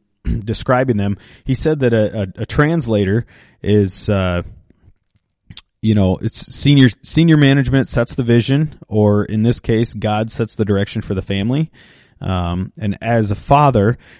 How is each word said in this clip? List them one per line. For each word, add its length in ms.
<clears throat> 140
describing 720
them. 200
He 100
said 260
that 120
a, 280
a, 60
a 40
translator 800
is, 480
uh, 320
you 140
know, 220
it's 380
senior, 320
senior 360
management 500
sets 280
the 80
vision, 640
or 380
in 180
this 160
case, 340
God 380
sets 240
the 100
direction 360
for 120
the 80
family. 500
Um, 580
and 220
as 300
a 40
father, 600